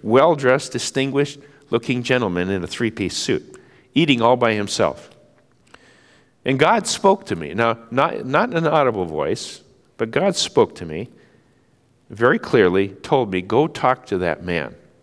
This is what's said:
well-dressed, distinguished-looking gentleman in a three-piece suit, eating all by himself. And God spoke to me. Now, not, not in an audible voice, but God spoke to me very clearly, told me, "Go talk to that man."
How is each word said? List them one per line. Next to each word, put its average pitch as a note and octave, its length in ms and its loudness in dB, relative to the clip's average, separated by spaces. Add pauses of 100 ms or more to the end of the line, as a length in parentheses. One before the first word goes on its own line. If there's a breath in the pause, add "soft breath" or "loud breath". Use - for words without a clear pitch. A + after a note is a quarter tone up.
well-dressed, C#3 680 2
distinguished-looking C3+ 1300 -4
gentleman F#2+ 460 -2
in F#2 160 -2
a - 20 -12
three-piece G#2+ 480 -4
suit, - 440 -6 (340 loud breath)
eating B2+ 280 2
all B2 140 4
by A#2 180 0
himself. G2+ 560 -4 (1300 soft breath)
And C3 160 0
God F#3+ 260 4
spoke - 420 2
to - 100 -4
me. D2+ 160 -10
Now, A#2 260 0 (100)
not, C3 360 -2
not D#3 260 0
in E3+ 60 -2
an E3 100 0
audible B2+ 380 2
voice, D#2 560 -6 (360)
but A2+ 140 -4
God F3 240 0
spoke - 400 0
to F2 100 -14
me D#2+ 240 -10 (1000 soft breath)
very A#2 280 2
clearly, G2 520 2
told A2+ 420 -4
me, F#2 100 -2
"Go A2 260 0
talk C3 400 -2
to G2 120 -2
that F2 240 -2
man." E2+ 320 -4 (280)